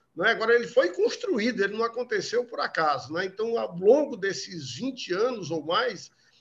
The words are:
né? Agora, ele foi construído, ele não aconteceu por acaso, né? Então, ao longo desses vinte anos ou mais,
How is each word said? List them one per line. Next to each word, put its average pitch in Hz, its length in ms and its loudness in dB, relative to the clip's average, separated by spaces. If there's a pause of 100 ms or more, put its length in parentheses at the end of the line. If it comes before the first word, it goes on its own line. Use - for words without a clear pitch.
(140)
né? 180 180 2
Agora, 226 220 2
ele 233 140 4
foi 285 220 4
construído, 254 720 0
ele 202 140 -2
não 226 80 0
aconteceu 233 580 -2
por - 160 -8
acaso, 143 540 0
né? 175 100 -2
Então, 220 340 -4
ao 220 160 -4
longo 233 440 4
desses 175 580 -6
vinte 208 380 -6
anos 208 380 -2
ou 160 120 -4
mais, 190 480 -2 (300)